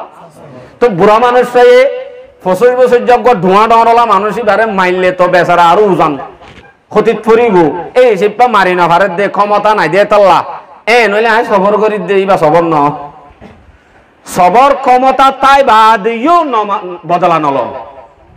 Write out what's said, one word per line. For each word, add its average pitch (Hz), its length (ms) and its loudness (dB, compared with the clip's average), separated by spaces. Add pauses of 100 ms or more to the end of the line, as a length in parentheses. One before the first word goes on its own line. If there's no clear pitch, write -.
(800)
তো 240 100 2
বুড়া 208 300 2
মানুষ 247 340 0
চাইয়ে 247 520 2 (380)
পঁচিশ 185 280 0
বছর 247 280 2
যোগ্য 233 340 0
ধোঁয়া 190 340 0
ডরলা 233 380 2
মানুষই 208 360 -2
বারে 208 240 0
মাইলে 185 460 -2
তো 180 160 0
বেচারা 175 420 2
আরো 202 120 2
উজান। 160 360 0 (720)
ক্ষতিত 214 340 -2
ফুরিব। 202 580 2 (140)
এই 247 220 2
শিল্পা 208 300 0
মারি 190 280 0
না 175 120 0
ভারত 180 240 0
দে, 190 160 -4
ক্ষমতা 202 480 -2
নাই 175 140 -2
দে 196 160 0
তাল্লা। 202 380 2 (420)
এ 233 220 2
নইলে 214 220 -2
আয় 220 140 0
সবর 208 340 -2
করি 214 200 -2
দে, 190 280 -2
বা 190 120 0
সবর 160 260 0
ন। 147 280 -2 (1300)
সবর 233 560 2
ক্ষমতা 262 500 2
তাই 277 320 2
বা 220 340 2
দিও 233 460 -2
নমা-, 202 640 -6
বদলা 170 320 0
নলন। 135 340 -4 (640)